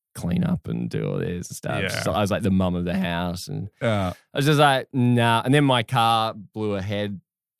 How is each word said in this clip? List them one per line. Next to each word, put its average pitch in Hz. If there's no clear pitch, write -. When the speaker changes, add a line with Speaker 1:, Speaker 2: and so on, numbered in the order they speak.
Speaker 1:
clean -
up -
and 57
do 53
all 50
this 87
and -
stuff." -
Speaker 2:
Yeah. -
Speaker 1:
So 98
I 95
was, 101
like, 87
the 98
mum 92
of 87
the 87
house. 87
And 98
Speaker 2:
Yeah. 101
Speaker 1:
I -
was 139
just 151
like, 139
"Nah." 120
And 127
then 147
my 123
car 113
blew 104
ahead 101